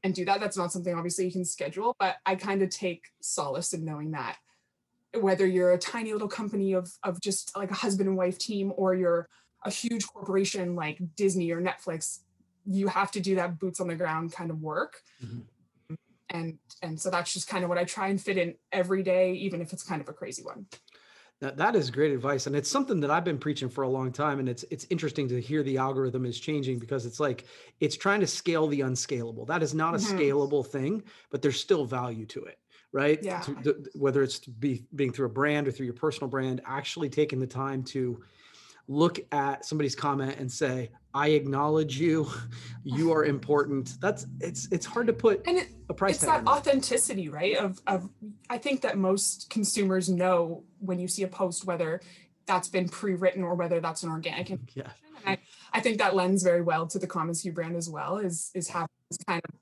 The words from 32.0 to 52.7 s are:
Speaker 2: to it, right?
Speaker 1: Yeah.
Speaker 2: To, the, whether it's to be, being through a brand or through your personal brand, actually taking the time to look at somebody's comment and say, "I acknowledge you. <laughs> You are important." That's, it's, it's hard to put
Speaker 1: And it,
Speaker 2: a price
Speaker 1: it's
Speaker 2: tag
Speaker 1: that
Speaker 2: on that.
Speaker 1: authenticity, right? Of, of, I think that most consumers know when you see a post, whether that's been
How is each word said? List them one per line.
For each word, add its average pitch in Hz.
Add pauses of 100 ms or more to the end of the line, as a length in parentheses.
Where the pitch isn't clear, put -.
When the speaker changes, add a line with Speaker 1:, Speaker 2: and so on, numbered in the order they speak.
Speaker 2:
to -
it, - (340)
right? 147
Speaker 1:
Yeah. 185
Speaker 2:
To, 147
the, 139
whether 139
it's 131
to -
be, 120 (100)
being 135
through 135
a 117
brand 143
or 131
through 131
your 120
personal 139
brand, 131
actually 139
taking 147
the 131
time 131
to 123 (640)
look 160 (140)
at 139
somebody's 147
comment 139
and 127
say, 127 (240)
"I 143
acknowledge 147
you. 160
<laughs> - (460)
You 156
are 156
important." 139
That's, 208 (140)
it's, -
it's 175
hard 233
to 226
put -
Speaker 1:
And 359
it, 359 (200)
Speaker 2:
a -
price 196
Speaker 1:
it's -
Speaker 2:
tag -
Speaker 1:
that 302
Speaker 2:
on 220
that. - (180)
Speaker 1:
authenticity, 240
right? 170
Of, 190
of, 190 (400)
I 240
think 269
that 202
most 190
consumers 190
know 175 (160)
when 185
you 180
see 196
a 185
post, 185
whether 170 (420)
that's 196
been 180